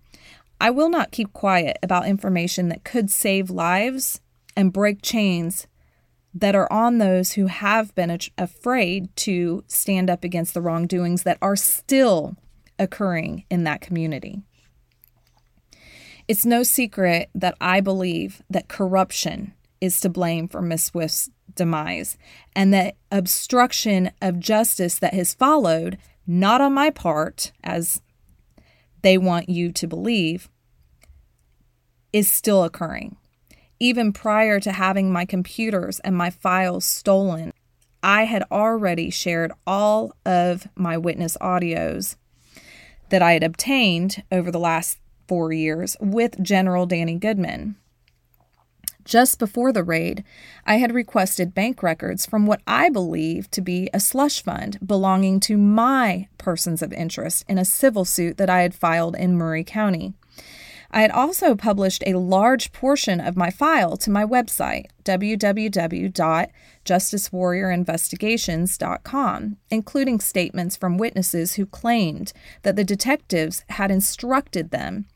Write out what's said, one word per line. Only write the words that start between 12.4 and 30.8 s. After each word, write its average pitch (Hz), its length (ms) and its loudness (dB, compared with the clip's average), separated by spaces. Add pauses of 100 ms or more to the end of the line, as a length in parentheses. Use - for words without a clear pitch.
occurring 185 720 -4
in 175 140 0
that - 160 -2
community. 165 600 -6 (1900)
It's 226 180 0
no 240 160 4
secret 190 720 0
that 185 260 -2
I 185 200 2
believe 190 680 -2
that 214 200 -4
corruption 185 840 -2 (260)
is 185 180 0
to 196 100 0
blame 170 380 -2
for - 160 -8
Miss 165 220 -2
Swift's - 440 -4 (280)
demise, 160 600 -2 (380)
and 196 180 6
that 190 220 2 (160)
obstruction 202 1040 0 (100)
of 180 160 -2
justice 214 600 0
that - 120 0
has 185 220 -2
followed, 190 640 2 (260)
not 196 360 4
on 277 120 4
my 277 160 2
part, 160 600 -2 (140)
as - 360 -4 (1040)
they 190 160 6
want 175 300 0
you 175 240 -4
to 175 160 -6
believe, 180 600 -4 (1600)